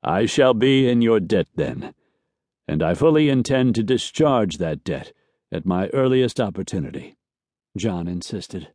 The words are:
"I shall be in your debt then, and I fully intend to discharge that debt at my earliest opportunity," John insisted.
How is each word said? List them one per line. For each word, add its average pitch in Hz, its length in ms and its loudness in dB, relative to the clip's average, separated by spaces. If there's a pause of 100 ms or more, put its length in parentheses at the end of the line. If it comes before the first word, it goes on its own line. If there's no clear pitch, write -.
"I 95 220 0
shall 131 280 4
be 131 340 4
in 120 140 2
your 113 160 4
debt 95 380 0
then, - 360 -6 (760)
and 78 120 -2
I 82 140 2
fully 156 340 4
intend 127 460 2
to 117 80 0
discharge 117 760 0
that 78 260 -6
debt - 280 -8 (380)
at 85 160 -6
my 92 220 -2
earliest 131 500 0
opportunity," 127 800 -6 (600)
John 90 300 -4
insisted. 90 680 -10